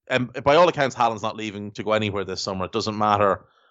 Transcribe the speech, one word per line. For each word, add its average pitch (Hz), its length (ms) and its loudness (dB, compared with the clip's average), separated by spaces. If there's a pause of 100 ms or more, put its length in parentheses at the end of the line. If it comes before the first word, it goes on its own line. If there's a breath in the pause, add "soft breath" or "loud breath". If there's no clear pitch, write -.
(120)
um, 123 200 0 (120)
by 143 140 4
all 175 120 6
accounts, 139 260 -2
Haaland's 113 280 0
not 110 120 -6
leaving 104 360 -8
to 104 120 -10
go 104 100 0
anywhere 104 300 0
this 92 180 -8
summer. 95 240 -4
It 90 60 -10
doesn't 107 260 -4
matter 104 480 2 (240 soft breath)